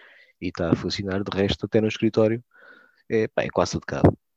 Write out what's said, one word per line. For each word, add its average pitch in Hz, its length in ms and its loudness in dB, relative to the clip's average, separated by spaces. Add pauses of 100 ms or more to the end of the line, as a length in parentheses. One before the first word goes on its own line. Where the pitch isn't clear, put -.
(420)
e 87 100 -6
tá 85 200 -2
a 82 40 6
funcionar, 98 480 -4
de 98 140 -6
resto 98 280 0
até 107 160 2
no 110 60 0
escritório, 110 560 0 (640)
é, 110 180 0
pá, - 160 -2
é - 60 -4
quase - 240 0
tudo 85 140 -6
cabo. - 300 2 (200)